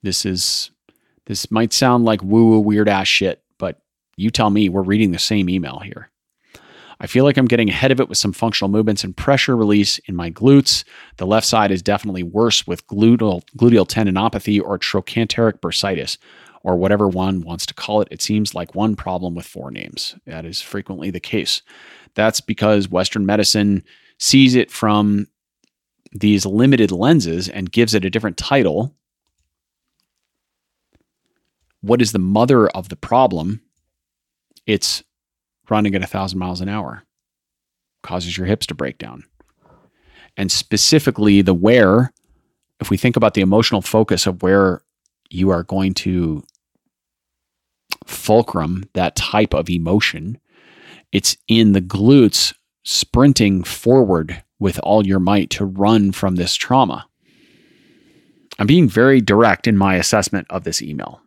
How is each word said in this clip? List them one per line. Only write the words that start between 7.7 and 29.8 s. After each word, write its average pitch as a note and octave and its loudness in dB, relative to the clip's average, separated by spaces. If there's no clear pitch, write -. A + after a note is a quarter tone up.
of C3 2
it - 0
with - -4
some G2 -2
functional G#2 -4
movements G#2+ 0
and F#2+ -10
pressure C#3 0
release G#2 2
in - -10
my E2+ -8
glutes. C3+ 4
The F#2 -8
left G#2+ 0
side G#2+ 2
is F#2 -2
definitely G2 -4
worse G#2+ -2
with F2 -8
gluteal, G#2+ 2
gluteal A#2 4
tendinopathy G#2 -2
or G2 -6
trochanteric A2 -2
bursitis, F2+ -6
or F#2 0
whatever G2 2
one F#2 -2
wants E2+ -10
to - -16
call G#2+ -4
it. - -4
It - -12
seems G#2+ -4
like F2 -12
one G#2+ -2
problem F2+ -8
with E2+ -14
four C#2 -16
names. G1+ -14
That D#2+ -14
is - -12
frequently F#2+ -10
the F2+ -8
case. - -6
That's A2 -2
because G#2 0
Western F2+ -2
medicine G2+ 0
sees C3+ 4
it B2 2
from G#2 0
these G#2 0
limited A2+ 2
lenses F#2+ 0
and F#2 -10
gives A2+ 2
it F#2+ 0
a F#2+ -2
different G2+ -4
title. A#2 -2